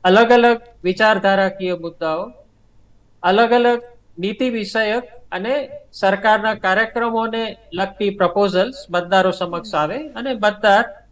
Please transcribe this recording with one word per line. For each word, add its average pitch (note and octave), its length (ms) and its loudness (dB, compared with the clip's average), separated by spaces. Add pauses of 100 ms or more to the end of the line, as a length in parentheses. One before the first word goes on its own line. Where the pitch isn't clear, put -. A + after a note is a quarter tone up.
અલગ G#3+ 260 6
અલગ A#3+ 320 4 (220)
વિચારધારાકીય F#3+ 920 0
મુદ્દાઓ, E3 560 -6 (920)
અલગ G#3+ 280 4
અલગ A#3+ 300 2 (380)
નીતિ A3 300 -4
વિષયક A3 540 -4 (280)
અને A#3+ 380 -6 (240)
સરકારના G#3 600 0
કાર્યક્રમોને A3+ 1040 -2 (160)
લગતી G3 360 -4
પ્રપોઝલ્સ G3 680 0 (140)
મતદારો F3+ 420 0
સમક્ષ F3 440 -4
આવે G3+ 340 -2
અને B3 240 -8
મતદાર G#3 800 0